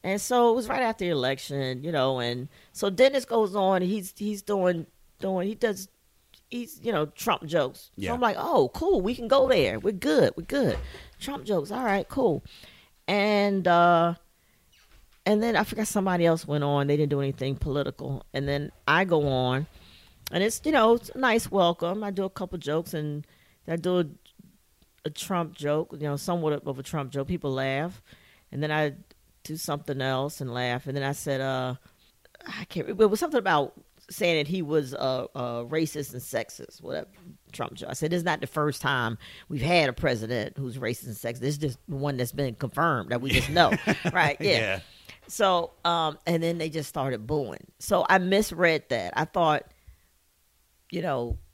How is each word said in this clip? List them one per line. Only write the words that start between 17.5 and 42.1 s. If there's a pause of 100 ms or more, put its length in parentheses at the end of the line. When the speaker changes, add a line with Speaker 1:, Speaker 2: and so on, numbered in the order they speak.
Speaker 1:
political.
And
then (160)
I
go
on, (680)
and
it's,
you
know,
it's
a
nice
welcome.
I
do
a
couple
jokes,
and (440)
I
do
a, (1000)
a
Trump
joke,
you
know,
somewhat
of
a
Trump
joke.
People
laugh. (480)
And
then
I (500)
do
something
else
and
laugh.
And
then
I
said,
uh, (720)
I
can't,
it
was
something
about (360)
saying
that
he
was,
uh,
uh,
racist
and
sexist,
whatever, (420)
Trump
joke.
I
said,
"This
is
not
the
first
time (300)
we've
had
a
president
who's
racist
and
sexist.
This
is
just
one